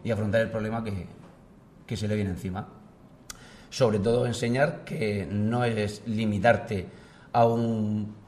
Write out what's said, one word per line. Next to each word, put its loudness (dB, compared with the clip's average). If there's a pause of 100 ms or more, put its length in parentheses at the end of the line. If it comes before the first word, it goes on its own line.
y -4
afrontar 2
el 0
problema -4
que, -6 (800)
que -6
se -2
le 0
viene 0
encima. -6 (1000)
Sobre 2
todo 2
enseñar 0
que -4
no 0
es -2
limitarte 2 (440)
a 6
un 0 (120)